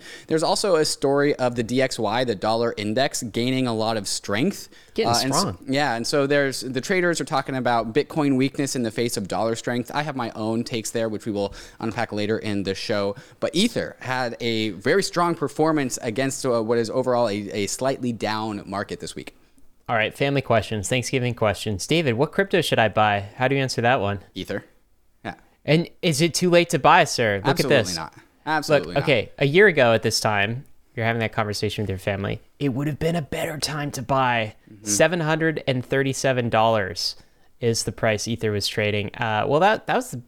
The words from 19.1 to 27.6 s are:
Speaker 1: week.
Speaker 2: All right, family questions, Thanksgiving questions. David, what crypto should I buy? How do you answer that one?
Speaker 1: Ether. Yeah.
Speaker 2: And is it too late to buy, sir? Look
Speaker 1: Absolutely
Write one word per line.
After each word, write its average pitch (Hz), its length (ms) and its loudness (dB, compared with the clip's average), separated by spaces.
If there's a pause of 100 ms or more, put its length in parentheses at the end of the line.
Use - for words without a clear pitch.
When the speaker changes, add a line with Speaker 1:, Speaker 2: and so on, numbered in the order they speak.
Speaker 1:
week. - 200 -14 (520)
Speaker 2:
All 120 80 0
right, 107 200 2
family 139 260 0
questions, 110 480 0
Thanksgiving 123 460 0
questions. 104 500 0
David, 151 300 2
what 143 160 0
crypto 196 300 0
should - 180 0
I 113 100 6
buy? 101 460 2
How 127 120 0
do 135 80 2
you 139 60 2
answer 131 200 -2
that 120 200 4
one? 101 200 -2 (120)
Speaker 1:
Ether. 95 320 -8 (580)
Yeah. 92 120 -10 (280)
Speaker 2:
And 160 240 2 (140)
is 156 200 0
it 170 120 2
too 180 160 2
late 175 220 6
to 160 80 2
buy, 156 240 8
sir? 113 320 2 (100)
Look 170 140 4
Speaker 1:
Absolutely 160 180 4